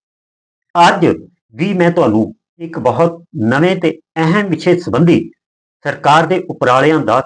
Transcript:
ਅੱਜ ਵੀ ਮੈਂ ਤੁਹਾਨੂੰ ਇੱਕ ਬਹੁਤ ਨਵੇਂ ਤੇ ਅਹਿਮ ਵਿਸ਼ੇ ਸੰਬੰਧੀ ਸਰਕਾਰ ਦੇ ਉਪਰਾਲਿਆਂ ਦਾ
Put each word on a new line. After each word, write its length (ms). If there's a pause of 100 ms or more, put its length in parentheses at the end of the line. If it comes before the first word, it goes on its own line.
(880)
ਅੱਜ 180 (500)
ਵੀ 180
ਮੈਂ 180
ਤੁਹਾਨੂੰ 420 (260)
ਇੱਕ 200
ਬਹੁਤ 440 (120)
ਨਵੇਂ 400
ਤੇ 240 (180)
ਅਹਿਮ 320
ਵਿਸ਼ੇ 300
ਸੰਬੰਧੀ 520 (520)
ਸਰਕਾਰ 420
ਦੇ 240
ਉਪਰਾਲਿਆਂ 500
ਦਾ 260